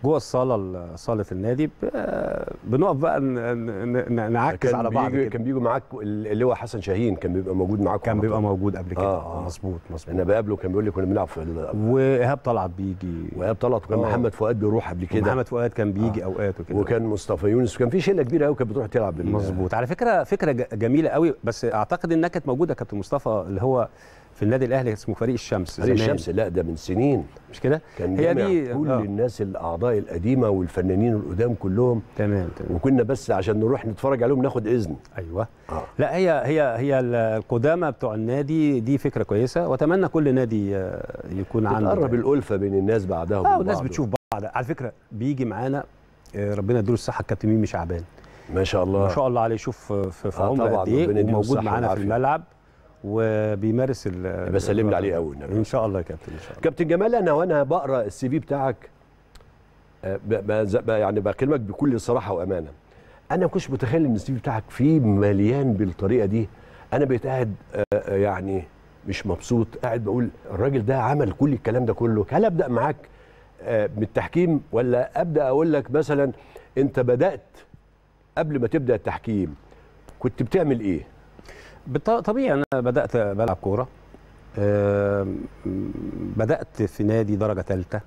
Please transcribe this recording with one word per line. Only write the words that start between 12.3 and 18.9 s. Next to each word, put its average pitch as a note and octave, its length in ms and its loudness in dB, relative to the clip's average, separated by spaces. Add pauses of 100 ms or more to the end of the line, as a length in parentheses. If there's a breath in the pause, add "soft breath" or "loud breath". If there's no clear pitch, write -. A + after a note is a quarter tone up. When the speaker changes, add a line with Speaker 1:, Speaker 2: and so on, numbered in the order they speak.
Speaker 1:
طلعت A2 400 -2
بيجي. F#2 460 -6 (120)
Speaker 2:
وإيهاب F#2+ 200 0
طلعت، A#2+ 300 0
وكان A2 140 0
Speaker 1:
آه. A2+ 100 0
Speaker 2:
محمد A#2 240 2
فؤاد A2 260 0
بيروح G#2+ 300 2
قبل F2 160 -6
كده. G#2+ 160 0 (100)
Speaker 1:
محمد B2+ 160 0
فؤاد A#2+ 220 0
كان G#2 220 -2
بيجي G#2 320 0
Speaker 2:
آه. - 20 -6
Speaker 1:
أوقات F#2+ 340 -2
وكده. F#2 200 -2
Speaker 2:
وكان A2+ 260 2
مصطفى G#2 420 -2
يونس، A#2 280 2
وكان B2 140 2
في F3+ 120 2
شلة F3 220 2
كبيرة D3 240 2
أوي D3 80 2
كانت A#2 140 -2
بتروح A2 160 -2
تلعب G2+ 320 0